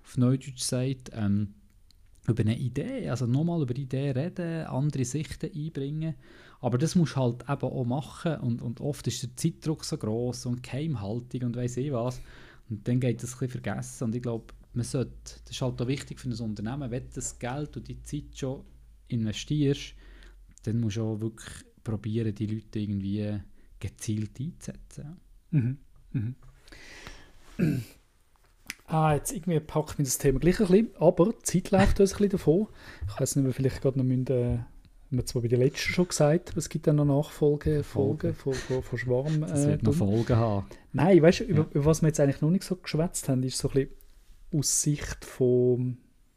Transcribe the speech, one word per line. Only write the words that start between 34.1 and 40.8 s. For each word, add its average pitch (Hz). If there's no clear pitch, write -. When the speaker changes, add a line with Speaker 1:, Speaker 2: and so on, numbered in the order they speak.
Speaker 2:
äh, 120
wir 120
zwar 120
bei 117
der 120
letzten -
schon 180
gesagt, 156
aber -
es -
gibt -
dann 151
noch 147
Nachfolge, 147
Folge 156
Speaker 1:
Folge. -
Speaker 2:
von, 135
von, 131
von 120
Schwarm, 135
Speaker 1:
Das 147
Speaker 2:
äh, -
Speaker 1:
wird 151
noch 143
Speaker 2:
Dumm. 107
Speaker 1:
Folgen 113
haben. 107